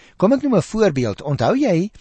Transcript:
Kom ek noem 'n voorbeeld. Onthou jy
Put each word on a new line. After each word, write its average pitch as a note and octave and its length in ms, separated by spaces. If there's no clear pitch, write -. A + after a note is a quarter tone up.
Kom G3 160
ek C4+ 100
noem C4+ 140
'n E3 60
voorbeeld. C3+ 600
Onthou C#3 360
jy G#3 320